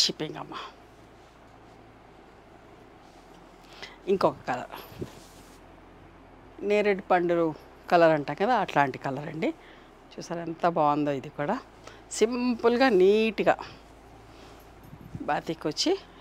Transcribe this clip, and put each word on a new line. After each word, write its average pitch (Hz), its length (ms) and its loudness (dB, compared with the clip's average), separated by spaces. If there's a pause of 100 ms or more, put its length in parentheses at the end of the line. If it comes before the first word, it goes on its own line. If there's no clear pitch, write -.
shipping 156 360 -6
అమ్మ. - 120 -16 (3500)
ఇంకొక 170 360 0
కలర్, 123 240 -6 (2000)
నేరేడు 208 420 2
పండు 175 340 2 (460)
కలర్ 165 260 8
అంటాం 147 240 -4
కదా, 240 220 2
అట్లాంటి 143 420 0
కలర్ 147 280 -6
అండి. 170 180 -4 (640)
చూసారా 170 340 -10
ఎంత 170 160 -4 (140)
బాగుందో. 147 420 2
ఇది 147 180 -12
కూడా 165 180 -4 (600)
సింపుల్గా 247 720 2 (100)
నీట్‌గా 202 560 4 (1700)
బాతిక్ 165 420 -4
వచ్చి, 302 200 0 (300)